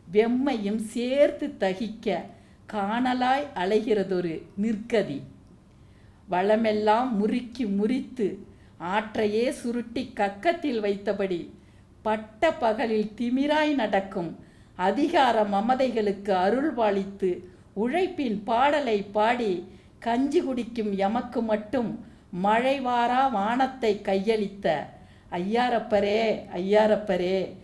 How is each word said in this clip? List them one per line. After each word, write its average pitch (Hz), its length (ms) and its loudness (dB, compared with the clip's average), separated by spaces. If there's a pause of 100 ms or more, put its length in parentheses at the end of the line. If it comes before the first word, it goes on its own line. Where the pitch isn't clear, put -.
(120)
வெம்மையும் 226 680 2 (120)
சேர்த்து 285 640 2
தகிக்க 196 680 -4 (480)
காணலாய் 247 840 0
அலைகிறதொரு 190 800 0 (280)
நிற்கதி. 202 580 -2 (1080)
வளமெல்லாம் 214 880 2
முறுக்கி 240 500 -2
முறித்து 214 600 0 (520)
ஆற்றையே 214 720 0
சுருட்டி 240 680 -6
கக்கத்தில் 240 640 -2
வைத்தபடி 196 600 -2 (640)
பட்ட 220 500 0
பகலில் 220 640 0
திமிராய் 294 580 2
நடக்கும் 196 560 -2 (460)
அதிகார 226 680 2
மமதைகளுக்கு 214 880 0 (120)
அருள்பாலித்து 208 840 0 (420)
உழைப்பின் 262 720 -2
பாடலை 254 580 2
பாடி 214 500 2 (460)
கஞ்சி 269 440 2
குடிக்கும் 233 540 -4
எமக்கு 226 460 0
மட்டும் 220 480 0 (520)
மழைவாரா 247 880 2
வானத்தை 240 600 0 (120)
கையளித்த 196 720 0 (540)
ஐயாரப்பரே, 214 920 0 (320)
ஐயாரப்பரே, 196 840 2 (280)